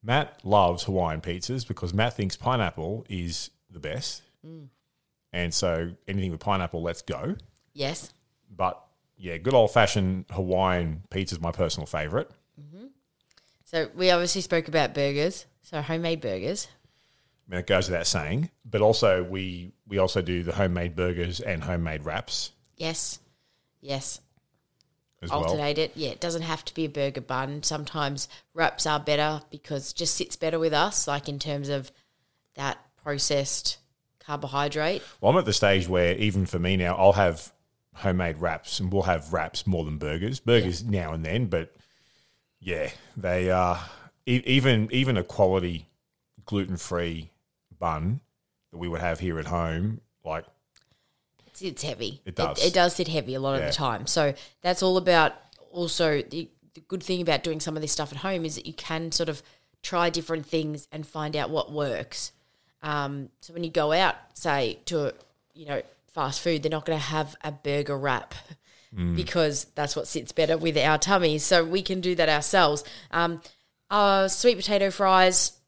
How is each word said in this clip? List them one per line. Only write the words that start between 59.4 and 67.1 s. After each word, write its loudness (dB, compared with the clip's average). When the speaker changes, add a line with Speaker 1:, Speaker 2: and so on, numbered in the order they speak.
Speaker 2:
try 0
different -6
things -4
and -12
find -6
out -2
what -2
works. -4
Um, -4
so -20
when -6
you -6
go 2
out, 4
say, 0
to, -2
you -20
know, -6
fast -2
food, 0
they're 0
not -4
gonna 0
have -4